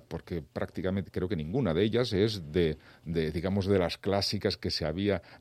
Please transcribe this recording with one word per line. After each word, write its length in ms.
porque 360
prácticamente 680
creo 160
que 80
ninguna 380
de 100
ellas 300
es 380
de, 260
de, 280
digamos, 340
de 140
las 180
clásicas 580
que 140
se 160
había, 360